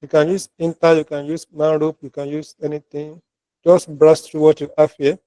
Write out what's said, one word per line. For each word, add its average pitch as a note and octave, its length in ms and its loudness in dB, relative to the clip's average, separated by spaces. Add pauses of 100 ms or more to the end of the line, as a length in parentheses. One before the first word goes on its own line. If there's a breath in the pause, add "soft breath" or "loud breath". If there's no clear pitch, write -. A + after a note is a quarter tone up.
You C#3+ 60 -18
can D3+ 200 2
use F#3 200 -6 (100)
Inter, E3 380 0
you D#3 80 0
can C#3+ 220 -10
use D#3+ 260 -10
Manrope, D#3 500 -2
you C#3 80 -16
can C#3+ 180 -12
use D3+ 340 -12
anything. D3+ 580 -12 (440)
Just F3 320 2
browse D#3 300 4
through D#3 140 -10
what D3+ 200 4
you C#3+ 160 -10
have D3+ 220 2
here. D3 280 -2